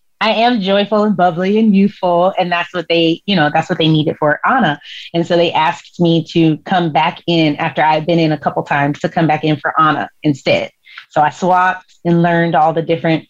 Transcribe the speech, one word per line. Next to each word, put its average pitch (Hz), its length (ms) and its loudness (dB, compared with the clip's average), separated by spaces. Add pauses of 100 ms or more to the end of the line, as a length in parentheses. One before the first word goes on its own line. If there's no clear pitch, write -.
(220)
I 214 100 -2
am 226 300 0
joyful 202 420 0
and 208 140 0
bubbly 180 400 0
and 220 180 4
youthful." 190 640 2
And 180 120 0
that's 175 220 -4
what 170 140 -6
they, 170 380 0
you 202 100 -2
know, 151 180 2
that's 160 160 -2
what 170 100 -4
they 160 100 2
needed 151 280 0
for 151 300 0
Anna. 208 320 0 (340)
And 170 140 -2
so 175 80 0
they 170 160 2
asked - 480 -4
me 165 260 2
to 160 340 2
come 170 340 -2
back 160 340 -2
in 160 300 0
after 165 240 -4
I 156 140 2
had 156 100 -2
been 170 140 2
in 160 120 2
a 151 60 -2
couple - 260 -4
times 143 360 -2
to 170 100 -4
come 160 180 0
back 151 160 0
in 156 140 0
for - 220 -4
Anna 151 300 0 (120)
instead. 135 500 -2 (380)
So 156 120 -2
I 151 100 2
swapped 180 640 -2 (100)
and 170 160 2
learned 170 340 0
all 160 160 2
the 165 100 -2
different 165 480 -2